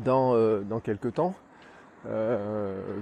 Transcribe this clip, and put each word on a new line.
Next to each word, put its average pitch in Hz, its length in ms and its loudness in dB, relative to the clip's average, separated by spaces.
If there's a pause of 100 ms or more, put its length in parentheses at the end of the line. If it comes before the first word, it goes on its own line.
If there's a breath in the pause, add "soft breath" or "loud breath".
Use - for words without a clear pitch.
dans, 131 320 4
euh, 110 260 4
dans 104 160 -4
quelques 110 360 -4
temps. 180 200 0 (720 loud breath)
Euh, 104 960 -4